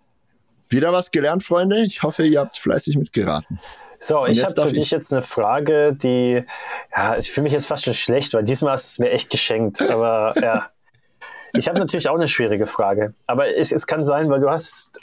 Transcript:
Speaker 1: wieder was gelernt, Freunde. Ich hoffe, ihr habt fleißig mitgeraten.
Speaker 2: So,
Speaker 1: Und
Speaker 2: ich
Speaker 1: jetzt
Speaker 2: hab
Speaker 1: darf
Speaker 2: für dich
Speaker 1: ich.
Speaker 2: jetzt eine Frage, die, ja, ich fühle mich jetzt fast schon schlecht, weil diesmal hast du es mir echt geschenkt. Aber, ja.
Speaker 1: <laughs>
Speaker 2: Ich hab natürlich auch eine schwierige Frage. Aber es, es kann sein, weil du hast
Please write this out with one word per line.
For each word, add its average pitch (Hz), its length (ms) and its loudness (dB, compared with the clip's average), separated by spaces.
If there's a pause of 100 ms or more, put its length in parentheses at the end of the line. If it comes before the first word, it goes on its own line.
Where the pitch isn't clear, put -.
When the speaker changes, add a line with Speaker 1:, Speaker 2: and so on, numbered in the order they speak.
(720)
Speaker 1:
wieder 139 200 2
was 180 200 0
gelernt, 160 320 0
Freunde. 190 400 2
Ich 202 200 -4
hoffe, 160 220 0
ihr 151 160 4
habt - 160 -4
fleißig - 400 -2
mitgeraten. 90 600 -2 (400)
Speaker 2:
So, 151 240 0
Speaker 1:
Und - 80 0
Speaker 2:
ich 117 80 4
Speaker 1:
jetzt 127 120 0
Speaker 2:
hab - 40 -8
Speaker 1:
darf 151 140 2
Speaker 2:
für 135 40 -2
dich 147 120 0
Speaker 1:
ich. - 60 -4
Speaker 2:
jetzt 156 220 -2
eine 131 80 2
Frage, 147 720 2
die, 123 520 2 (520)
ja, 107 220 -2
ich - 120 -2
fühle 135 120 -2
mich 147 100 0
jetzt 143 140 -2
fast - 180 -4
schon 123 80 -2
schlecht, 131 400 0
weil 113 100 2
diesmal 135 300 0
hast 135 140 -2
du - 80 -6
es - 120 -12
mir 123 60 2
echt 120 160 -2
geschenkt. 110 540 -2
Aber, 113 580 2
ja. 113 320 0
Speaker 1:
<laughs> - 840 -20
Speaker 2:
Ich - 140 0
hab 175 100 0
natürlich 170 300 0
auch 143 60 2
eine 165 140 2
schwierige 107 380 0
Frage. 104 460 0 (140)
Aber 123 280 0
es, 143 160 0
es 147 160 -2
kann 156 180 -2
sein, 147 260 2
weil 139 100 2
du 139 80 4
hast - 540 -4